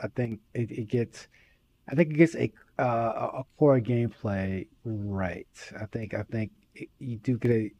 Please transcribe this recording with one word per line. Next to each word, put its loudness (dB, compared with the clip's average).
I -4
think -4
it, -4
it -6
gets, -2
I -6
think 4
it -4
gets 6
a, 0
uh, 2
a, 0
a -6
core 8
gameplay 0
right. -4
I -8
think, -8
I -2
think -4
it, -14
you -8
do 0
get 2
a, 2